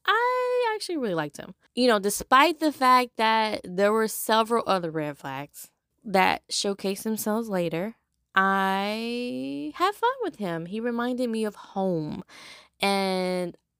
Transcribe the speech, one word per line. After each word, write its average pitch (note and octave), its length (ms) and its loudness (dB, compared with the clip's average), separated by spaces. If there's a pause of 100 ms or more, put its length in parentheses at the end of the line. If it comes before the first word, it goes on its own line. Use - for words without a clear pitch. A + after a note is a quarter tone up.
I B4 680 0
actually F#4+ 240 -6
really A3+ 160 -2
liked D3+ 240 -4
him. - 160 -16 (200)
You B3 140 4
know, A3 100 6
despite C4 640 2
the D#4 120 2
fact B3+ 440 4
that A3 480 2
there F#3+ 280 2
were A3 160 2
several A3 580 2
other F3+ 240 0
red D3+ 280 -4
flags C#3 520 -10 (340)
that F#3 440 2
showcased G3 540 -4
themselves A3 460 -2
later, F3+ 480 -2 (400)
I A#3 1400 -2
had G4 200 0
fun A4+ 160 0 (120)
with F#4 140 -6
him. E3+ 300 -4
He F#3+ 120 -8
reminded A#3+ 500 -2
me A3 160 -2
of G#3 120 -4
home. F3 640 -4 (560)
And F#3 800 -2 (220)